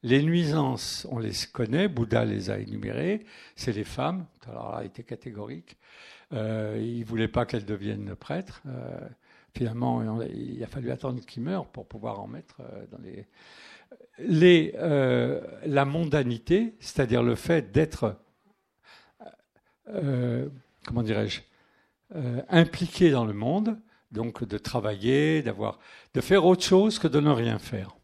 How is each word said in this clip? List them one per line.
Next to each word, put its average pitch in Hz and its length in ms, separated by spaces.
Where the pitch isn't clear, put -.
Les 131 180
nuisances, 151 880
on 120 80
les 110 140
connaît, 131 360
Bouddha 117 360
les 104 260
a 101 80
énumérées, 113 680
c'est - 160
les 104 100
femmes, 160 440
alors 113 240
là, - 140
il - 20
était - 160
catégorique, 117 720
euh, 110 480
il 117 200
ne 113 40
voulait 110 220
pas 120 180
qu'elles 110 200
deviennent 101 500
prêtres, 190 520
euh, 123 340
finalement, 120 440
on, 113 260
il 120 400
a 120 60
fallu 131 240
attendre 127 340
qu'il - 160
meure 175 240
pour - 220
pouvoir 107 320
en 101 80
mettre, 139 320
euh, 120 320
dans - 60
les... - 280
Les, 160 560
euh, 135 640
la 139 180
mondanité, 151 920
c'est-à-dire 120 460
le 120 100
fait 127 380
d'être, 127 440
euh, 135 600
comment 117 160
dirais-je, 107 380
euh, 123 340
impliqué 170 640
dans 123 140
le 107 80
monde, 185 480
donc 113 320
de 104 120
travailler, 127 840
d'avoir, 107 360
de 131 60
faire 180 260
autre 180 160
chose 208 360
que 165 100
de 147 120
ne 147 100
rien 117 280
faire. 98 440